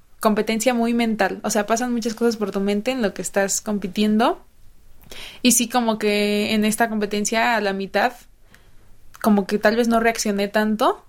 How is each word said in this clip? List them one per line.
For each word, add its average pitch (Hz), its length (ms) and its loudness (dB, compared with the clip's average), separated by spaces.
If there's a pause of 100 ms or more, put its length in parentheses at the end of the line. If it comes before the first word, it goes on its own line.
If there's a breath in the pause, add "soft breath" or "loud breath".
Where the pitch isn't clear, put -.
(200)
competencia 220 540 2
muy 233 200 0
mental, 214 480 0
o 208 80 -4
sea, 208 160 0
pasan 240 260 0
muchas 233 220 -4
cosas 233 220 0
por 202 160 -4
tu 202 80 -2
mente 208 320 -2
en 262 100 -4
lo 196 120 0
que - 80 -8
estás 196 380 -2
compitiendo, 214 840 0 (1000 loud breath)
y 247 100 6
sí, 247 160 2
como 226 300 0
que 208 560 0
en 214 100 2
esta 214 240 2
competencia 220 680 0
a 214 40 0
la 202 120 0
mitad, 196 400 0 (1080 soft breath)
como 202 240 4
que 208 120 -2
tal 214 180 2
vez 233 120 2
no 226 120 4
reaccioné 220 480 0
tanto, 214 600 0